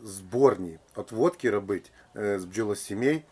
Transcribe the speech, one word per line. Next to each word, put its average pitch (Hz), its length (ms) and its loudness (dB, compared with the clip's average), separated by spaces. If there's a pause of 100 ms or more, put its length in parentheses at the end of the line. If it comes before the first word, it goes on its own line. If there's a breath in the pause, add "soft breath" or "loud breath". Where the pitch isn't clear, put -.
зборні 95 760 2 (180)
отводки 113 540 0
робити, 101 400 -2 (260 soft breath)
е, 101 220 -2
з 92 60 -8
бджолосімей, 107 880 -2